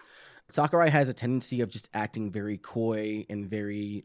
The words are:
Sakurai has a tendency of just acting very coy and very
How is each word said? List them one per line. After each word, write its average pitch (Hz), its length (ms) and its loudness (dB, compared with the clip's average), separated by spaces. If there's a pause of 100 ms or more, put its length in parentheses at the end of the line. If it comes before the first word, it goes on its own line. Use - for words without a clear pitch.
(500)
Sakurai 156 400 4
has 143 180 6
a 127 60 -2
tendency 123 480 -2
of 104 80 -2
just - 240 -10
acting 107 380 -4
very 104 260 -4
coy 107 720 -2
and 104 180 -6
very 104 560 -6